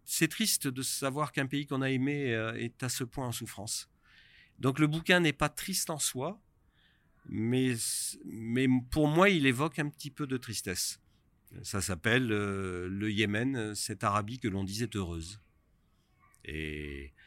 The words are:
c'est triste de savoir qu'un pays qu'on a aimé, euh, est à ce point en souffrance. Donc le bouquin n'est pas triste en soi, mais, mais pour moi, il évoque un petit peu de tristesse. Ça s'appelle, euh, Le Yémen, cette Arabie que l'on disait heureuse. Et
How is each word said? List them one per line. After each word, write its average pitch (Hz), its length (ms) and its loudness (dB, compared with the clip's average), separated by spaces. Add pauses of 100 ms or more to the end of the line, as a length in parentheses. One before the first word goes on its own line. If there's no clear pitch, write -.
c'est - 220 2
triste - 400 0
de 131 140 -2
savoir 139 500 -2
qu'un 139 140 0
pays 143 200 -2
qu'on 135 160 -2
a 135 80 2
aimé, 135 440 2
euh, 113 220 -2
est 117 280 -6
à 127 60 -2
ce - 140 -4
point 123 240 -4
en 117 40 -2
souffrance. - 580 -8 (680)
Donc 131 200 0
le 151 80 6
bouquin 165 320 4
n'est 156 140 4
pas 151 160 0
triste - 400 -4
en 156 100 -4
soi, 156 420 -4 (840)
mais, 123 500 2 (500)
mais 113 420 0 (240)
pour 151 160 6
moi, 175 220 6
il 160 160 6
évoque 135 340 2
un 147 100 -2
petit 143 220 -10
peu 147 160 -6
de 131 100 0
tristesse. - 640 -4 (640)
Ça 98 180 -2
s'appelle, 110 500 2
euh, 98 580 -2
Le 101 220 -2
Yémen, 107 600 0
cette 104 300 -6
Arabie 107 360 0
que 117 80 -2
l'on 98 160 0
disait 104 320 -2
heureuse. 85 440 -4 (1080)
Et 76 680 -8 (140)